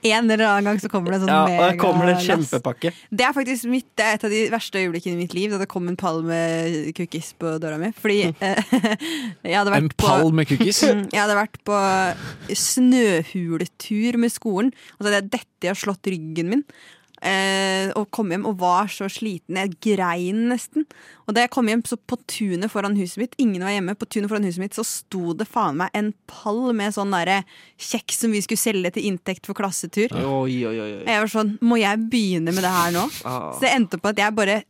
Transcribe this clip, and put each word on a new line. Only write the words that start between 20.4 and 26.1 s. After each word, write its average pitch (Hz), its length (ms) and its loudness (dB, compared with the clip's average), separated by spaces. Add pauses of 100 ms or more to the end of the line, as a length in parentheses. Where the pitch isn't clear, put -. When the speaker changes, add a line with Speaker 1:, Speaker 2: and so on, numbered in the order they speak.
Speaker 1:
nesten. 247 320 -2 (420)
Og 220 80 -2
da 233 80 4
jeg 240 80 2
kom 247 160 0
hjem, 220 240 2
så 233 80 -4
på - 160 -8 (160)
tunet 196 400 -2
foran 202 300 -2
huset 180 180 -4
mitt, 240 240 -4
ingen 196 240 2
var 202 80 -2
hjemme, 196 240 -2
på - 80 -6
tunet 208 240 -4
foran 208 160 0
huset 180 160 -2
mitt, 196 160 -8
så 220 80 -4
sto - 480 -6
det 202 160 -4
faen 165 300 0
meg 185 180 -2
en 214 140 -2 (180)